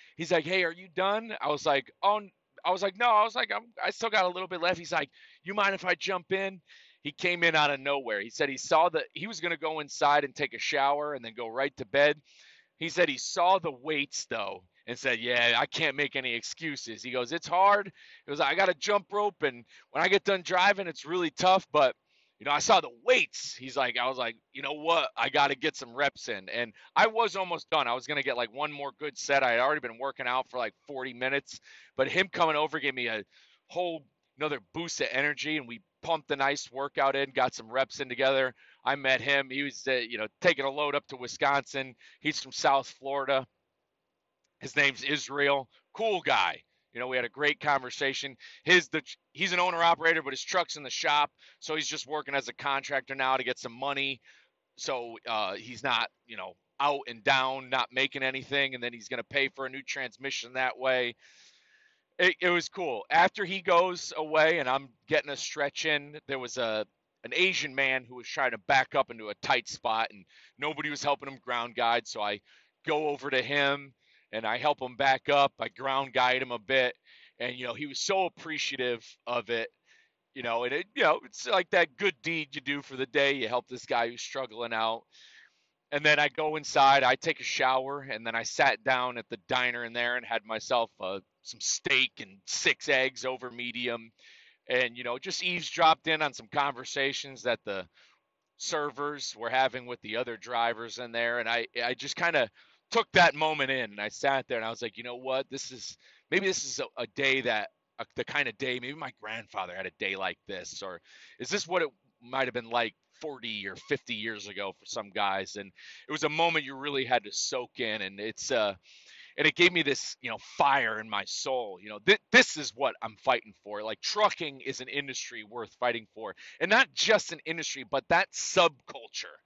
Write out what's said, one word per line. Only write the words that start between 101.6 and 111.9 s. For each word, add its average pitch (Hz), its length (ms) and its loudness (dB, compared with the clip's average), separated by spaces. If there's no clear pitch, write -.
I 120 120 0
just 135 200 -10
kinda 160 340 2
took 226 200 2
that 170 220 8
moment 151 360 0
in, 127 200 -2
and 101 100 -10
I 104 100 -2
sat 139 360 0
there, 123 120 -2
and 113 80 -4
I 113 40 -4
was 117 120 -10
like, 113 140 -8
"You 117 80 -12
know 123 120 -10
what? 131 340 -4
This 135 200 -10
is, 123 260 -14
maybe 196 160 0
this 185 180 -2
is 135 160 -10
a, 123 220 -8
a 117 40 -6
day 135 340 0
that, 110 300 -2
a, 113 80 -8
the 123 80 -4
kind 143 240 -2
of 107 100 -10
day, 127 220 -4
maybe 127 180 -10
my 139 220 -10
grandfather 104 540 -8
had 95 120 -8
a 92 120 -10
day 98 180 -2
like 95 300 -4
this, 90 360 -10
or 92 180 -10
is 123 100 -10
this 190 180 -2
what 175 160 0
it 151 60 0